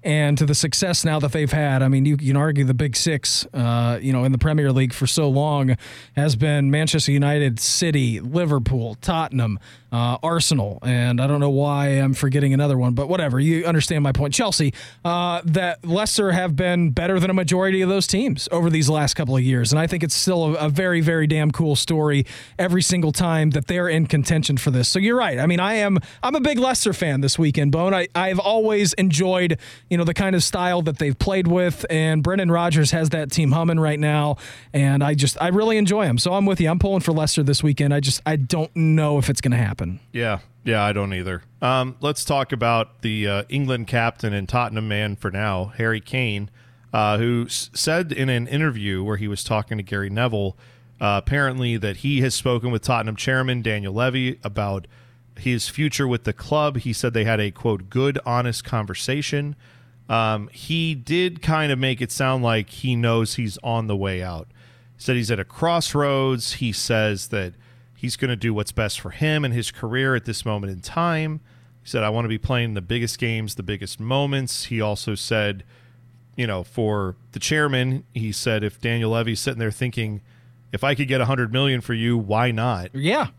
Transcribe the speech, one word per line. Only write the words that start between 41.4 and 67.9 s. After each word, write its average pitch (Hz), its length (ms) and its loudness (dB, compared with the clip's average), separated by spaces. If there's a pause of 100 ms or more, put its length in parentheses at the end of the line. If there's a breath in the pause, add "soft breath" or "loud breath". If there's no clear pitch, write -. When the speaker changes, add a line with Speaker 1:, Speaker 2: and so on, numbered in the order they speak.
Speaker 2:
Um, 127 400 0
let's 143 240 -4
talk 139 260 0
about 117 500 0
the, 107 280 -2
uh, 101 180 0
England 131 400 -2
captain 117 460 -2
and 98 140 -4
Tottenham 110 420 -2
man 104 260 -2
for 98 160 -6
now, 98 460 -4
Harry 110 240 -2
Kane, 104 500 -4 (400 soft breath)
uh, 104 260 2
who 117 300 0
s-, - 260 -8
said 160 380 -2
in 131 160 -2
an 123 180 0
interview 117 560 -2
where 104 140 -2
he 104 140 -4
was 101 120 -6
talking 110 360 -2
to 101 60 -6
Gary 98 260 -6
Neville, 107 480 -2 (420 soft breath)
uh, 101 240 0
apparently 127 540 -2
that 101 200 -4
he 139 220 0
has 127 160 0
spoken 123 360 -2
with 110 100 -2
Tottenham 110 340 -2
chairman 131 460 -2
Daniel 104 320 -4
Levy 127 500 -2
about 101 420 -4 (520 soft breath)
his 123 320 -2
future 143 400 -2
with 120 160 -2
the 107 80 -2
club. 147 460 -2
He 120 120 -6
said 117 220 -2
they 113 100 0
had 110 160 0
a, 104 100 -2
quote, 98 400 -4
"good, 139 360 0
honest 120 400 -2
conversation." 143 880 -4 (540 soft breath)
Um, 110 420 0
he 165 440 -4
did 165 460 -4
kind 156 300 0
of 131 80 0
make 131 220 -2
it 113 100 -4
sound 131 320 0
like 113 260 0
he 127 260 -4
knows 117 400 2
he's 113 280 -6
on 117 240 -2
the 104 80 -2
way 95 280 -4
out. 85 240 -8 (500 soft breath)
He - 60 -18
said 127 120 0
he's 117 160 -2
at 101 80 -2
a 95 60 -4
crossroads. 139 1080 -2
He 120 180 -4
says 107 580 -2
that 95 240 -4 (420 soft breath)